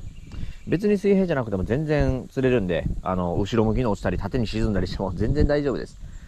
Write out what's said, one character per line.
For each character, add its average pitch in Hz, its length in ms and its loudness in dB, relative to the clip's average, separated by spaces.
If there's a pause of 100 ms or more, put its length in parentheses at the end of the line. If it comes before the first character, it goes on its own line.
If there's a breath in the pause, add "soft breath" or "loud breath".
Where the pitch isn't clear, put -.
(640 loud breath)
別 208 220 0
に 208 100 4
水 202 160 4
平 190 140 4
じ 170 60 0
ゃ - 20 0
な 131 80 0
く 107 80 -6
て 98 60 0
も 90 60 0
全 127 220 0
然 139 440 2
釣 131 140 -2
れ 127 100 6
る 123 60 4
ん 95 80 -2
で、 82 180 0 (180)
あ 92 120 0
の、 87 200 0
後 101 200 -2
ろ 113 100 4
向 110 100 2
き - 20 0
に 127 80 0
落 101 140 0
ち - 40 -14
た 101 60 0
り、 90 80 -2
縦 101 220 -2
に 110 80 0
沈 113 220 0
ん 107 40 2
だ 95 60 2
り 90 80 0
し - 100 -6
て 101 60 -4
も 92 100 -4
全 110 220 0
然 147 100 4
大 147 160 2
丈 139 120 0
夫 87 40 -4
で 64 80 -6
す。 - 140 -16 (280 loud breath)